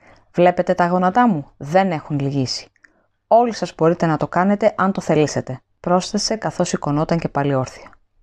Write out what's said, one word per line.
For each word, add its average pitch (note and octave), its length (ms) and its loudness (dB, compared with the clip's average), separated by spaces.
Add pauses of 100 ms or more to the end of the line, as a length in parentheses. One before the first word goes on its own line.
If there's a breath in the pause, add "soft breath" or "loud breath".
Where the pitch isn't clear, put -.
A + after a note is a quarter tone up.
(340 soft breath)
«Βλέπετε F3+ 400 2
τα F3+ 140 0
γόνατά F#3 400 2
μου; D#3 200 -2 (100)
Δεν F3+ 340 0
έχουν D3 280 -4
λυγίσει. C3+ 480 -4 (600 soft breath)
Όλοι A#3 260 4
σας - 220 -8
μπορείτε E3+ 300 2
να D#3+ 120 0
το D3 100 -4
κάνετε G3+ 500 2
αν F#3+ 140 0
το F#3 100 -6
θελήσετε», D3+ 600 -2 (180)
πρόσθεσε F#3 560 -2
καθώς F3+ 320 -4
σηκωνόταν D#3+ 520 -2
και - 100 -4
πάλι C#3+ 260 -2
όρθια. - 340 -6 (340)